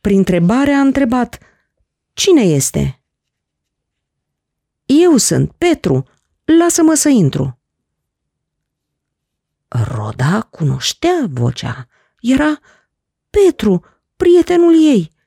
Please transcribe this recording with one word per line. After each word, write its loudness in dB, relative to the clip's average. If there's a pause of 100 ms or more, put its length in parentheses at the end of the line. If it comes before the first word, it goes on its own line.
Printre 0
bare 0
a 2
întrebat: -2 (720)
„Cine 2
este?” -2 (1800)
„Eu 2
sunt, -2
Petru, -2 (360)
lasă-mă 2
să -2
intru.” 0 (2000)
Roda -6 (100)
cunoștea -4
vocea. -8 (340)
Era -2 (720)
Petru, 0 (320)
prietenul 2
ei. 2 (100)